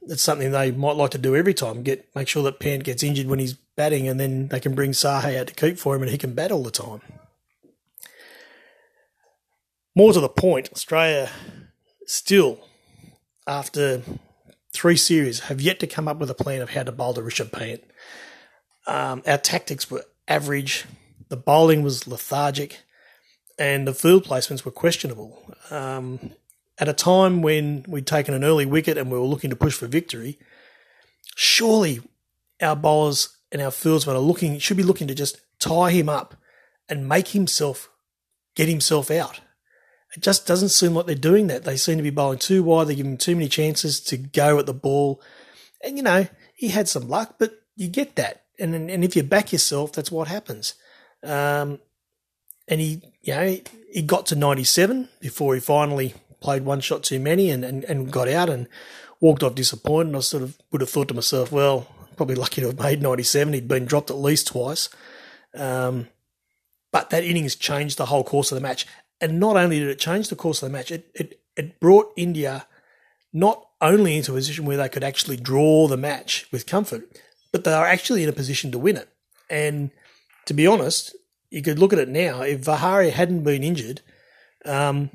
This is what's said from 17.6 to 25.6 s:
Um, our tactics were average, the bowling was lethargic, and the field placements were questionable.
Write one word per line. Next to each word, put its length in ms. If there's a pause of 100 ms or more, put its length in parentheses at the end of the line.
Um, 400
our 100
tactics 540
were 140 (220)
average, 580 (440)
the 80
bowling 460
was 240
lethargic, 720 (800)
and 280
the 60
field 320
placements 400
were 60
questionable. 840 (140)